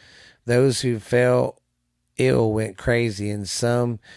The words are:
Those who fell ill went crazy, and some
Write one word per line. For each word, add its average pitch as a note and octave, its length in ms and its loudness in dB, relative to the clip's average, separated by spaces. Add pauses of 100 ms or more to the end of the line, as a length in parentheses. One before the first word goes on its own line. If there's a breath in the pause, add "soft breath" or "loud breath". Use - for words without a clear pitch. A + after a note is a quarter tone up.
(440 loud breath)
Those B2 360 2
who A#2+ 180 -2
fell B2 600 0 (580)
ill B2+ 340 2
went A2 240 -4
crazy, A2+ 540 -2
and G#2 180 -8
some A#2+ 520 -2 (160 loud breath)